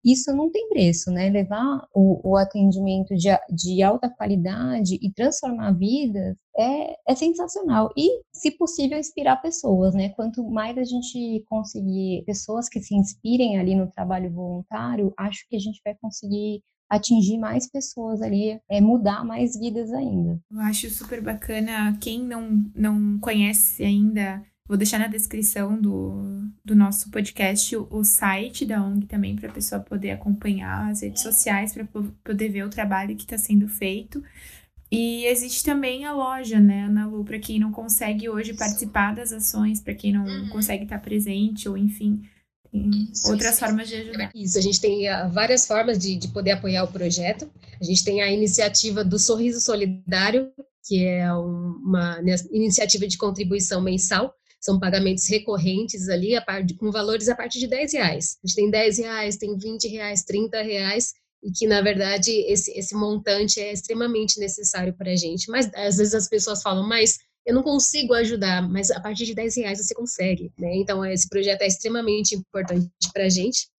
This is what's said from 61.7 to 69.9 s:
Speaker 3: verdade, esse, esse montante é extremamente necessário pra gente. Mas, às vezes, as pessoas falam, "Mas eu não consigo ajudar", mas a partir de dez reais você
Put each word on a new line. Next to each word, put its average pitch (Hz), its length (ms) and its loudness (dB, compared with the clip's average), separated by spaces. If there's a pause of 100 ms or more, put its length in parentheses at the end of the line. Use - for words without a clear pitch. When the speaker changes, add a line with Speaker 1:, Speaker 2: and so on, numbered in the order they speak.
Speaker 3:
verdade, 196 500 2 (200)
esse, - 200 2
esse 190 240 -8
montante 208 640 2
é 208 120 -6
extremamente 226 680 0
necessário 196 540 -2
pra 185 220 -2
gente. 170 360 -2
Mas, 233 240 0
às 202 220 0
vezes, 208 180 2
as 208 120 0
pessoas 208 340 -2
falam, 196 260 0
"Mas 226 320 4 (260)
eu 240 80 2
não 262 100 4
consigo 285 520 2
ajudar", 196 520 2
mas 190 220 0
a 262 100 0
partir 214 260 -6
de 220 100 -6
dez 220 200 -4
reais 202 220 -2
você 214 160 -4